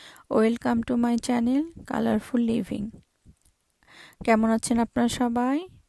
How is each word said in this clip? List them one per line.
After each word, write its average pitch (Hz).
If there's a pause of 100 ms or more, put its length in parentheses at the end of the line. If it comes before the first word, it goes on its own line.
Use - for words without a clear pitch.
(300)
Welcome 233
to 247
my 240
channel, 240 (240)
Colorful 226
Living। 214 (1300)
কেমন 220
আছেন 226
আপনারা 233
সবাই? 247 (200)